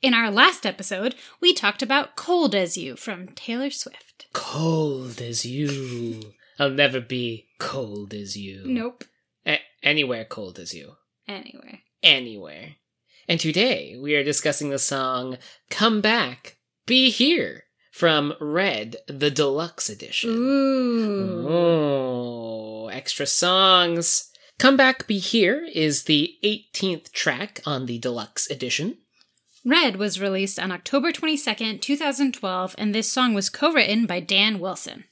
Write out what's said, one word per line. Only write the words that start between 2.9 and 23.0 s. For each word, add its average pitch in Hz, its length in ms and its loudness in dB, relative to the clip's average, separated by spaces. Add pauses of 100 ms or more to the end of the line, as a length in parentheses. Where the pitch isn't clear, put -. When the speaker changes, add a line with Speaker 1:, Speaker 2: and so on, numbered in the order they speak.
Speaker 1:
from 185 320 -12
Taylor 254 420 -6
Swift. - 600 -12
Speaker 2:
Cold 143 880 -2
as 117 260 -4
you. 120 880 -6 (240)
I'll 143 120 2
never 135 300 2
be 117 460 -6 (120)
cold 104 540 -8
as 101 240 -10
you. - 300 -12
Speaker 1:
Nope. 247 380 -4 (420)
Speaker 2:
A-, 151 140 0 (220)
anywhere 135 420 0
cold 95 340 -12
as 87 160 -12
you. 80 180 -16 (340)
Speaker 1:
Anywhere. - 540 -16 (220)
Speaker 2:
Anywhere. 113 760 0 (520)
And 165 120 0
today, 156 600 0
we 147 140 -2
are 143 100 2
discussing 147 460 -2
the 139 80 -2
song 131 580 -2 (320)
Come 214 320 2
Back, 208 560 -2 (300)
Be 262 240 6
Here 247 540 0 (280)
from 151 480 2
Red, 147 560 -2 (100)
the 147 240 0
Deluxe 147 600 0
Edition. - 420 -6
Speaker 1:
Ooh. 240 1160 0
Speaker 2:
Oh, 123 1400 0
extra 135 380 -6